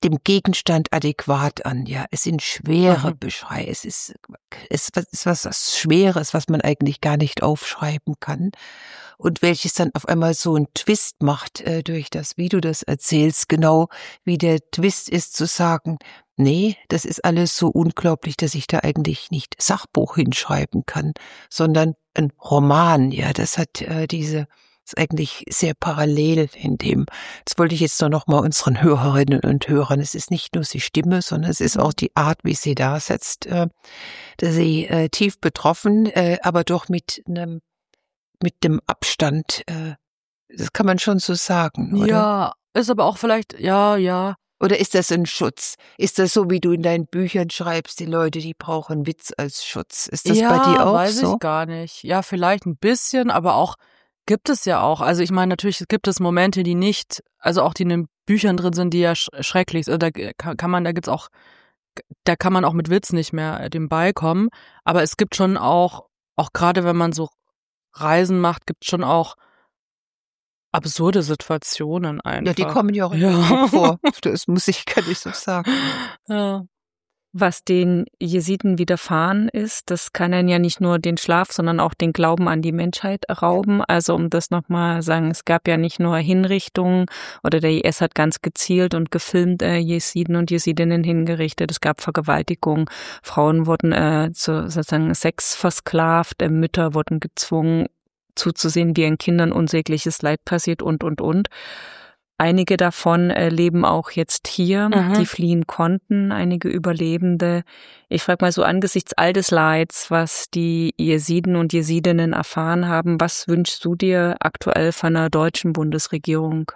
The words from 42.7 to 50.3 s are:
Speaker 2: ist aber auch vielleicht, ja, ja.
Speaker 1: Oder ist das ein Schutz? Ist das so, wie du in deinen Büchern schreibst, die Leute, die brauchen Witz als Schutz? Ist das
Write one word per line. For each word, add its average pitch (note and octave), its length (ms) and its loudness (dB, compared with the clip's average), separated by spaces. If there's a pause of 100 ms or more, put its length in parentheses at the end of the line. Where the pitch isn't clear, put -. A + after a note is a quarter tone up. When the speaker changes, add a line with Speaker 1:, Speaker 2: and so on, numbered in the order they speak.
Speaker 2:
ist A#3 160 0
aber G3+ 160 2
auch F3+ 120 0
vielleicht, A3 400 -2
ja, G3+ 380 2
ja. F#3 400 0 (240)
Speaker 1:
Oder G3 180 4
ist - 160 0
das F#3 160 2
ein E3+ 160 2
Schutz? - 480 -4 (240)
Ist - 200 -2
das F#3 140 2
so, G3 160 2
wie F3+ 120 0
du F3 100 0
in E3+ 120 0
deinen E3+ 240 0
Büchern F3 440 -2
schreibst, E3 480 -6
die E3+ 80 -8
Leute, D#3+ 320 -2
die D#3+ 160 -10
brauchen D#3 520 -6
Witz - 300 -8
als - 300 -8
Schutz? - 400 -8
Ist - 220 -6
das G#3+ 100 4